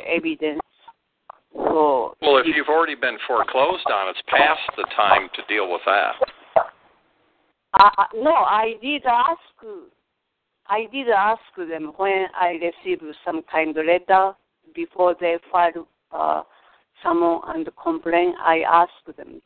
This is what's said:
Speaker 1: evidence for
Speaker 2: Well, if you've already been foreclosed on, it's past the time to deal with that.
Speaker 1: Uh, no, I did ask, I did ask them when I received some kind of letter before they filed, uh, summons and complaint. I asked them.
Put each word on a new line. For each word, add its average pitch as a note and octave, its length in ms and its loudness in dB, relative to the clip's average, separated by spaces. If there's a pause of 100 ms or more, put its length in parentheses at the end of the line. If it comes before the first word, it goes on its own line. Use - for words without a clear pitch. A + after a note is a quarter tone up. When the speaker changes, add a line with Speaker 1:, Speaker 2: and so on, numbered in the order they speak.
Speaker 1:
evidence D#3 540 -4 (920)
for D3 680 0
Speaker 2:
Well, C#3+ 160 4
if C3 80 4 (100)
you've D3 140 -2
already D#3 260 0
been B2 220 -4 (100)
foreclosed C3+ 680 0
on, G2 140 -2
it's F#2 200 -8
past D3 340 2 (160)
the G2+ 80 -4 (100)
time G2 400 2
to - 60 -12 (120)
deal G2 160 -2
with F2 160 -4
that. G2 280 0 (1600)
Speaker 1:
Uh, G3 320 4 (100)
no, C4 160 0
I A3 500 0
did C#4 240 -6
ask, B3 340 0 (1300)
I A3 260 -2
did C4+ 160 -2
ask G#3+ 320 2 (160)
them D#3+ 400 -8
when F#3+ 300 0 (120)
I F3 180 0 (280)
received F3+ 180 -4 (220)
some E3 160 -4 (100)
kind D#3 260 -2
of D#3 80 -4
letter F#3+ 460 2 (420)
before E3+ 460 0
they E3+ 180 -2 (140)
filed, E3+ 340 0 (280)
uh, D#3 300 -2 (600)
summons E4+ 440 0
and - 220 -8 (140)
complaint. F3 560 0
I E3 220 2
asked - 560 0
them. - 280 -20